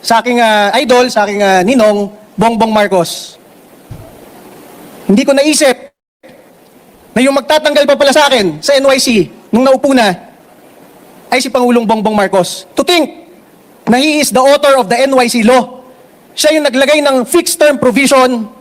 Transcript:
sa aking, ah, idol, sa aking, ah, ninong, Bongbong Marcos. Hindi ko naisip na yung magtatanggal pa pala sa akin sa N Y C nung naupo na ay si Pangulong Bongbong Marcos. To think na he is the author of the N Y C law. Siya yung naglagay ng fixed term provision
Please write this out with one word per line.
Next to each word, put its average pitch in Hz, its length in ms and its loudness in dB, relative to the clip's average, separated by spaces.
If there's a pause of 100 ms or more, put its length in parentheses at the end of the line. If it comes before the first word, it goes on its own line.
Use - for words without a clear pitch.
sa 226 160 0
aking, 240 240 -2
ah, 208 360 0
idol, 254 340 2
sa 208 160 -2
aking, 202 160 -4
ah, 190 180 2
ninong, 208 480 0 (260)
Bongbong 226 320 0
Marcos. 202 720 -4 (1700)
Hindi 233 160 2
ko 277 80 0
naisip 277 560 0 (1300)
na 247 80 0
yung 277 80 0
magtatanggal 294 560 0
pa 285 80 2
pala 277 160 2
sa 285 160 2
akin 190 320 -2
sa 285 160 0
N 269 160 0
Y 262 80 0
C - 80 -2 (400)
nung 233 160 0
naupo 269 320 2
na 214 160 2 (1200)
ay 262 80 0
si 269 80 -6
Pangulong 240 400 0
Bongbong 214 240 -2
Marcos. 196 640 -2
To - 80 -2
think 339 240 0 (800)
na 226 80 2
he 302 240 0
is 285 80 -2
the 247 140 0
author 277 340 2
of 226 160 -2
the 240 80 -2
N 269 160 0
Y 240 160 0
C 226 160 0
law. 247 320 0 (560)
Siya 311 240 0
yung 294 80 -2
naglagay 269 320 0
ng 269 240 0
fixed - 320 -2
term 294 240 2
provision 254 800 0